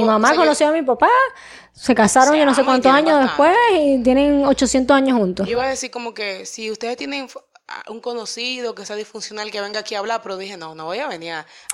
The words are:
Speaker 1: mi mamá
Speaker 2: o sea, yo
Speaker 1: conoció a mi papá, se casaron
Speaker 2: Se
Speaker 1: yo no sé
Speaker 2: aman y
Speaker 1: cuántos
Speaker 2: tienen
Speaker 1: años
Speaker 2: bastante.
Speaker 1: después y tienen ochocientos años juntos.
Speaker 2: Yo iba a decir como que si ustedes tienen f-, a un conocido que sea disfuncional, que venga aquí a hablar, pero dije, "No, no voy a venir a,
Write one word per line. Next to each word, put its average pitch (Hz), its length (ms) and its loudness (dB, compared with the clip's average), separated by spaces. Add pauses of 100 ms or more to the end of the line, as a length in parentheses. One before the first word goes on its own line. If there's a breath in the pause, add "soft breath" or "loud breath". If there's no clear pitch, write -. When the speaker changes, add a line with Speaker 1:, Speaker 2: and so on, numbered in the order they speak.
Speaker 1:
mi 220 40 2
mamá 220 240 2
Speaker 2:
o - 20 6
sea, 311 60 2
yo 349 60 2
Speaker 1:
conoció 302 260 2
a 302 40 2
mi 330 100 0
papá, 254 260 2 (640 loud breath)
se - 220 -2
casaron 262 400 4
Speaker 2:
Se 311 40 2
Speaker 1:
yo 294 80 4
no 269 80 2
sé 277 60 2
Speaker 2:
aman 262 180 2
y 247 40 0
Speaker 1:
cuántos 262 100 6 (100)
Speaker 2:
tienen 320 120 2
Speaker 1:
años 277 140 4
Speaker 2:
bastante. 302 300 4 (140)
Speaker 1:
después 285 280 2
y - 40 -4
tienen 277 420 2
ochocientos 269 500 2
años 269 220 2
juntos. 185 280 -2
Speaker 2:
Yo 202 60 -6
iba 247 120 -2
a 269 40 -2
decir 262 220 -6
como 233 240 -10
que 196 320 -8
si 220 240 -10
ustedes 233 260 -8
tienen 277 280 -8
f-, 262 160 -18 (260)
a - 240 -16
un 220 100 -14
conocido 240 760 -8
que 196 100 -16
sea 202 80 -10
disfuncional, 214 560 -12
que 208 100 -8
venga 208 200 -8
aquí 214 160 -10
a - 20 -4
hablar, 220 240 -6
pero 190 140 -10
dije, 190 200 -12
"No, 160 200 -14
no 160 80 -14
voy 175 160 -8
a 294 80 -8
venir 170 240 -10
a, 156 140 -10 (280 soft breath)